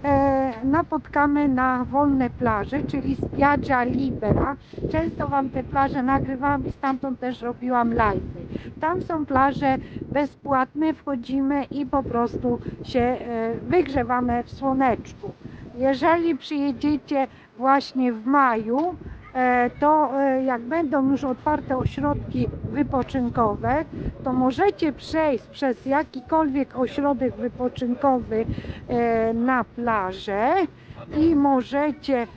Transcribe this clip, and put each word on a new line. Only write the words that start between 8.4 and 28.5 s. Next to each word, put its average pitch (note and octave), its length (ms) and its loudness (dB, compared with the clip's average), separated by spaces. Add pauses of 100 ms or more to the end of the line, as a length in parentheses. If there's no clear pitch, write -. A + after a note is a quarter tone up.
Tam E4+ 200 0
są D#4 240 -2
plaże C4+ 520 2 (340)
bezpłatne, C#4+ 840 0
wchodzimy C4+ 680 -2
i C#4 220 -4
po C4+ 180 0
prostu A#3+ 560 0 (240)
się, - 160 -2
e, A#3 560 -2
wygrzewamy B3 880 0
w - 80 -14
słoneczku. C4+ 800 -2 (460)
Jeżeli D4 600 2
przyjedziecie C#4+ 880 -2 (300)
właśnie C4 560 2
w A3 120 -8
maju, C4 680 2 (380)
e, B3 360 2 (100)
to, C#4+ 420 4
e, C4 220 2
jak B3 180 0
będą C#4 500 0
już C4+ 120 0
otwarte C#4 540 0
ośrodki B3+ 720 -2 (240)
wypoczynkowe, B3 1120 0 (380)
to B3+ 100 -2
możecie C4 600 2
przejść D4+ 500 -2
przez - 420 -4
jakikolwiek C#4 960 0
ośrodek C4 560 0
wypoczynkowy, B3 1080 0 (420)